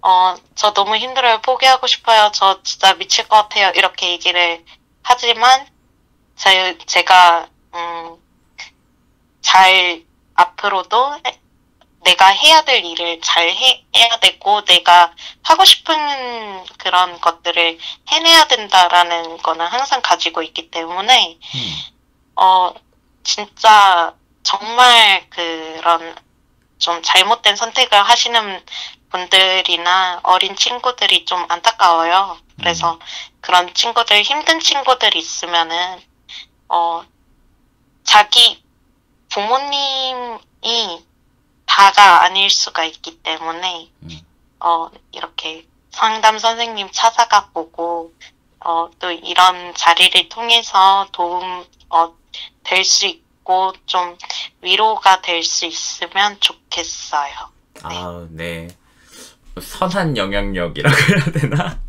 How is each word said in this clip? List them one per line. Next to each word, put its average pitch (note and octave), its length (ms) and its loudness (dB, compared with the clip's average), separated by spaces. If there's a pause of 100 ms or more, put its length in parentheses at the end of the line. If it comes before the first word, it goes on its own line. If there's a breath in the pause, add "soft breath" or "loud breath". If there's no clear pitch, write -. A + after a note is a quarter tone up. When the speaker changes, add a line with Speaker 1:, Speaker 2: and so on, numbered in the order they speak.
Speaker 1:
어, F#3 320 2 (200)
"저 G#3 200 0
너무 G3+ 220 -2
힘들어요. B3 440 0
포기하고 B3+ 460 2
싶어요. A3 480 2
저 F#3+ 280 0
진짜 - 320 0
미칠 F#3+ 320 -4
것 A3 100 4
같아요." G#3 380 2
이렇게 F#3 360 -2
얘기를 F3 540 -2 (380 soft breath)
하지만 B3 640 2 (720)
제, F#3 400 0 (100)
제가, F3 640 4 (260)
음, E3+ 420 -12 (1300 loud breath)
잘 F#3 600 4 (320)
앞으로도 G#3 800 -2 (880)
내가 F#3 220 6
해야 D4+ 360 6
될 B3+ 220 0
일을 E3 380 -8
잘 E3+ 260 0
해, A3+ 360 -2 (120)
해야 A#3 240 2
되고 G3+ 440 -2
내가 F3 480 4 (300 loud breath)
하고 D#4+ 220 2
싶은 B3 1000 -2 (140)
그런 F3+ 420 -2
것들을 E3+ 580 -2 (300 loud breath)
해내야 D#4+ 380 4
된다라는 F3 920 0
거는 E3 280 -4
항상 B3+ 360 -2
가지고 E3+ 400 -2
있기 E3 280 -12
때문에 F3+ 680 -2 (160 loud breath)
Speaker 2:
음. C3+ 220 -10 (600 loud breath)
Speaker 1:
어, F#3 380 2 (480)
진짜 G3+ 920 2 (280)
정말 A3 880 2
그런 E3 840 -4 (640)
좀 E3+ 240 -4
잘못된 G#3 540 0
선택을 A3+ 460 0
하시는 A3 600 0 (480 loud breath)
분들이나 F#3 1120 0
어린 F#3+ 320 2
친구들이 A#3 680 -2
좀 F3+ 240 -6
안타까워요. F3 880 0 (220)
그래서 E3+ 360 -4
Speaker 2:
음. E3 40 -20 (420 loud breath)
Speaker 1:
그런 F3+ 320 0
친구들, A3+ 500 0
힘든 D4+ 380 -2
친구들 B3+ 560 0
있으면은, E3+ 840 -6 (680 loud breath)
어, E3+ 340 -2 (1000)
자기 A3 600 2 (640)
부모님이 B3 1800 -6 (600)
다가 G3 580 6
아닐 F#3+ 260 0
수가 F3 340 -4
있기 D#3+ 380 -14
때문에, E3 640 -10 (140)
Speaker 2:
음. E2 180 -20 (400)
Speaker 1:
어, E3 280 -2 (240)
이렇게 - 540 -14 (240)
상담 A3 480 0
선생님 A3+ 540 -4
찾아가 A3+ 600 0
보고, E3+ 600 -8 (480 loud breath)
어, E3+ 280 -4 (100)
또 F3+ 120 -6
이런 F3+ 640 0
자리를 F3 540 2
통해서 G3 840 0
도움, F3+ 520 -6 (260)
어, E3+ 220 0 (520 loud breath)
될 F#3+ 200 -2
수 G3 220 0
있고 F#3 680 -4 (140)
좀 F3 300 -6 (460 loud breath)
위로가 F#3+ 580 0
될 E3+ 220 -4
수 - 240 -4
있으면 G3 760 -6
좋겠어요. - 880 -8 (440)
네. - 80 -20
Speaker 2:
아, F2 480 -14
네. E2 380 -12 (920 soft breath)
선한 F3+ 560 -4
영향력이라고 G2 800 -2
<laughs> - 0 -
해야 F#3 360 0
되나? D3+ 460 -6 (100)